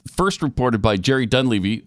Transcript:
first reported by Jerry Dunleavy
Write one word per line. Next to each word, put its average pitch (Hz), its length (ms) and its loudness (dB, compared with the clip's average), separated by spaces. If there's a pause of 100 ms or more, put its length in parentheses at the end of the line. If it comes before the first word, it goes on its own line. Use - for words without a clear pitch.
(120)
first 185 300 -2
reported 127 400 0
by 107 160 2
Jerry 131 280 0
Dunleavy 113 600 0